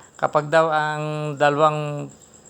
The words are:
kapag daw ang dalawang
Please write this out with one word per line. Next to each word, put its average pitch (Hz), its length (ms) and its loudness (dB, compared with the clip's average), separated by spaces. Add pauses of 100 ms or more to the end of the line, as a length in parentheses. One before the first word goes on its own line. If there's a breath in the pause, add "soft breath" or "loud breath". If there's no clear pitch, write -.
(160 loud breath)
kapag 147 320 -2
daw 160 240 4
ang 151 640 -4
dalawang 147 720 0 (420)